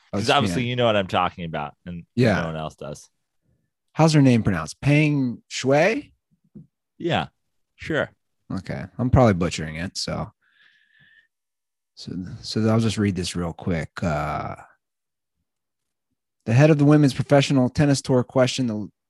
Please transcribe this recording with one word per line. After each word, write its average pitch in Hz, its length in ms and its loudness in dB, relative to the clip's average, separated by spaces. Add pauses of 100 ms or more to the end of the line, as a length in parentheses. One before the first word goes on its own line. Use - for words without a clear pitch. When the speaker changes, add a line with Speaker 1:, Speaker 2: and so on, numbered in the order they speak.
(120)
Speaker 1:
'cause 101 120 -4
Speaker 2:
scan. 135 120 4
Speaker 1:
obviously 123 280 0
you 123 120 -4
know 123 100 0
what 107 100 2
I'm 98 100 0
talking 90 380 -2
about, 78 300 -8 (120)
and 87 180 -14 (100)
Speaker 2:
Yeah. 110 260 2
Speaker 1:
no 82 80 -6
one 80 80 -10
else 78 180 -10
does. - 340 -16 (840)
Speaker 2:
How's 156 220 4
her 147 80 6
name 123 200 4
pronounced? 87 380 -4
Peng 143 680 0
Shui? 165 640 0 (840)
Speaker 1:
Yeah, 120 300 -4 (480)
sure. 147 340 -4 (400)
Speaker 2:
Okay, 82 340 -10 (140)
I'm 120 120 -2
probably 120 240 6
butchering 80 420 -4
it, 87 200 -10
so, 80 340 -8 (1600)
so, - 180 -16 (300)
so 107 260 -2
I'll 113 120 2
just 110 180 -2
read 101 180 0
this 90 180 -6
real 87 200 -6
quick. 82 360 -4 (120)
Uh, 76 540 -4 (1900)
the 117 80 -2
head 147 180 6
of 151 80 4
the 147 60 4
women's 147 300 6
professional 135 560 2
tennis 143 320 0
tour 127 220 0
questioned 127 440 0
the 107 200 -6 (220)